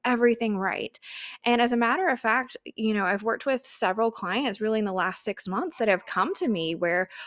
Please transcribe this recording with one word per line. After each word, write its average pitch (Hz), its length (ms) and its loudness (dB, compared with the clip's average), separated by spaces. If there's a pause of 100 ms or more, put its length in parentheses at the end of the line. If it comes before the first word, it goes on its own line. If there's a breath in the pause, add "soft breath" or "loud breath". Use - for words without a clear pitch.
everything 233 540 2
right." - 420 -4 (460 loud breath)
And 233 160 4
as 240 100 4
a 240 60 2
matter 262 300 2
of 254 120 0
fact, 240 380 0 (180)
you 214 160 0
know, 202 140 2
I've 202 160 0
worked - 240 -2
with 262 180 0
several 220 460 0
clients 214 500 -4
really 220 180 0
in 214 60 0
the 196 80 -2
last 185 320 -2
six - 240 -6
months 247 300 -4
that 226 100 2
have 185 160 2
come 220 300 0
to 349 160 0
me 165 240 0
where 175 340 0 (180 loud breath)